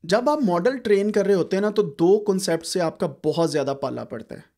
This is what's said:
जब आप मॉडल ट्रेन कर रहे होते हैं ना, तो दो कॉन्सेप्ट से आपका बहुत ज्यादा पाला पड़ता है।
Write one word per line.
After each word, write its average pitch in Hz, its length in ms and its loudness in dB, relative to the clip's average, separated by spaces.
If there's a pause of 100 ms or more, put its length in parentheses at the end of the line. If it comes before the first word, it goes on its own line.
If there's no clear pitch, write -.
जब 233 240 2
आप 302 120 0
मॉडल 196 360 0
ट्रेन 208 340 2
कर 202 140 0
रहे 196 100 4
होते 175 200 0
हैं 196 60 0
ना, 208 80 0
तो 208 140 2
दो 170 360 4
कॉन्सेप्ट 185 460 -2
से - 140 -4
आपका 165 280 -2
बहुत 151 440 -2
ज्यादा 139 220 -2
पाला 123 300 -6
पड़ता 113 320 -14
है। - 80 -20 (140)